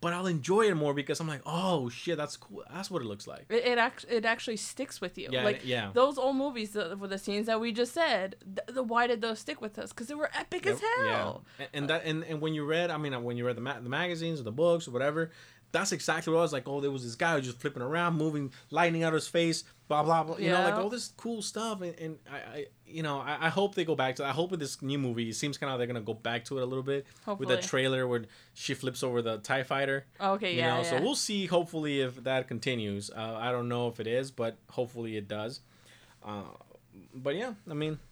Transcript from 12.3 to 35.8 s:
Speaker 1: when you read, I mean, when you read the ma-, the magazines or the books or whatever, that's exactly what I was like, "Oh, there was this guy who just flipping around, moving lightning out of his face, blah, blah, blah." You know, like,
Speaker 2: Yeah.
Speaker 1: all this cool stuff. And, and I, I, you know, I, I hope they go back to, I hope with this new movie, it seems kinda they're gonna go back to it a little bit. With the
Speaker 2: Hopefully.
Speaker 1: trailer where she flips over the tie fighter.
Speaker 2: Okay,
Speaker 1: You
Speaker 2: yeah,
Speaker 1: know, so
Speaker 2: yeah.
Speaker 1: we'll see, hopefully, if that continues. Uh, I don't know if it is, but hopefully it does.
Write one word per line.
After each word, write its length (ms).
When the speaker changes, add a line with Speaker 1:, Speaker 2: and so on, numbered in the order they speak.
Speaker 1:
when 100
you 140
read, 240
I 80
mean, 260
when 140
you 80
read 100
the 60
ma-, 180
the 80
magazines 520
or 20
the 100
books 340
or 40
whatever, 400
that's 180
exactly 420
what 80
I 20
was 100
like, 160
"Oh, 140
there 80
was 120
this 140
guy 180
who 60
just 180
flipping 240
around, 340
moving 360
lightning 320
out 60
of 60
his 120
face, 380
blah, 160
blah, 180
blah." 140
You 140
know, 120
like, 120
Speaker 2:
Yeah. 60
Speaker 1:
all 80
this 280
cool 260
stuff. 380
And, 180
and 200
I, 60
I, 300
you 160
know, 160
I, 280
I 20
hope 260
they 100
go 120
back 200
to, 80
I 60
hope 220
with 80
this 220
new 160
movie, 320
it 40
seems 240
kinda 180
they're 120
gonna 120
go 140
back 300
to 140
it 40
a 20
little 200
bit. 220
With 220
the 80
Speaker 2:
Hopefully. 60
Speaker 1:
trailer 440
where 160
she 220
flips 280
over 180
the 180
tie 260
fighter. 420
Speaker 2:
Okay, 320
Speaker 1:
You 60
Speaker 2:
yeah, 180
Speaker 1:
know, 80
so 100
Speaker 2:
yeah. 80
Speaker 1:
we'll 140
see, 300
hopefully, 560
if 200
that 240
continues. 640
Uh, 260
I 140
don't 180
know 200
if 100
it 80
is, 240
but 260
hopefully 460
it 100
does. 320